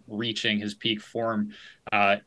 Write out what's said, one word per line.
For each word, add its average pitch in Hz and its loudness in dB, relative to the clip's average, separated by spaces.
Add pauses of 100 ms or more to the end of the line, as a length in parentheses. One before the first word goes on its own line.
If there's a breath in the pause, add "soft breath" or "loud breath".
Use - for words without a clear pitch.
reaching 110 0
his 104 -4
peak 110 -2
form. 113 -2 (400 loud breath)
Uh, 101 4 (100)